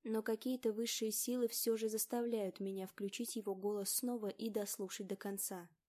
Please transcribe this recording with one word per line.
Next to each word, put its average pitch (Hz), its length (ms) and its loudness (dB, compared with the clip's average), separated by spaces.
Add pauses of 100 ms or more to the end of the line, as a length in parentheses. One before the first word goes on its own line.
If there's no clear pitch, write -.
Но 220 200 0
какие-то 233 480 2
высшие 220 400 0
силы 240 360 2
всё 226 300 2
же 220 120 2
заставляют 220 680 0
меня 196 280 -2
включить 202 480 -4
его 202 180 0
голос 202 380 0
снова 240 380 0
и 220 200 -2
дослушать 202 560 -2
до 190 100 -2
конца. 196 540 -4 (200)